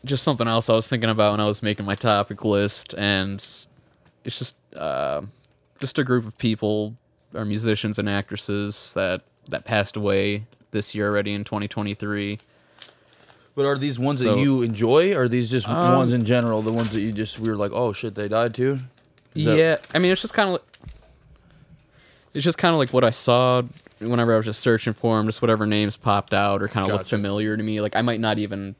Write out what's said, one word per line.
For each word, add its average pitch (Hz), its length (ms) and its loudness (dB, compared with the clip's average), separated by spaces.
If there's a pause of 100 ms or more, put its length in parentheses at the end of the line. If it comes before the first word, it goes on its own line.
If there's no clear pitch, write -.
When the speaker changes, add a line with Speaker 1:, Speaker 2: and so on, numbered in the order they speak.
Speaker 1:
just 135 200 -2
something 120 240 0
else 117 200 2
I 113 60 6
was 113 140 2
thinking 113 220 0
about 107 220 4
when 104 80 0
I 104 60 2
was 104 160 -2
making 104 240 -2
my 101 80 -2
topic 104 500 0
list, 104 540 0
and 98 360 0 (880)
it's - 140 -10
just, - 180 -10 (200)
uh, 71 460 -4 (580)
just - 180 -4
a 139 60 0
group 123 220 0
of 110 120 -14
people 107 580 -2 (380)
or 110 100 -6
musicians 107 540 -2
and 104 100 -2
actresses 101 880 -6
that, 92 280 -2 (260)
that - 160 -8
passed 104 320 -2
away 101 500 -2 (260)
this 104 220 -6
year 104 140 -2
already 101 240 -2
in 101 120 -6
twenty 104 240 -6
twenty-three. 104 720 -6 (1160)
Speaker 2:
But 139 120 0
are 139 120 0
these 131 200 -2
ones 135 240 -2
Speaker 1:
So 107 140 2
Speaker 2:
that 127 40 2
you 135 220 4
enjoy, 120 520 4
or 135 80 2
are 123 60 2
these 120 220 0
just 120 180 0
Speaker 1:
Um, 175 280 4
Speaker 2:
ones 123 160 4
in 120 120 2
general, 117 380 2
the 110 100 -2
ones 113 200 0
that 110 80 -2
you 110 120 -2
just, 107 260 -6
we 113 100 -4
were 107 80 -2
like, 101 160 -2
"Oh, 117 200 0
shit, 104 220 -8
they 104 140 -6
died 113 260 0
too"? 131 260 0 (540)
Is 156 120 -2
that 151 100 6
Speaker 1:
Yeah, 160 200 6 (180)
I 160 40 2
mean, 180 140 4
it's 190 80 0
just - 140 -8
kinda 196 200 2
li-, - 40 -2 (1800)
it's 143 100 -4
just 170 140 0
kinda 165 180 4
like 135 160 2
what 123 120 4
I 117 60 6
saw 127 520 2 (380)
whenever 117 320 2
I 113 40 6
was 110 100 2
just 107 140 -4
searching 113 320 2
for 110 260 0
'em, 107 80 2
just 110 160 -2
whatever 110 240 2
names 104 300 0
popped 101 360 0
out 101 300 2
or 98 60 -4
kinda 98 200 -2
looked 98 180 -2
Speaker 2:
Gotcha. 117 100 -2
Speaker 1:
familiar 104 400 -2
to 110 80 -4
me. 107 160 -4
Like, 107 160 -2
I 110 60 2
might 117 180 0
not 107 180 2
even 98 420 -6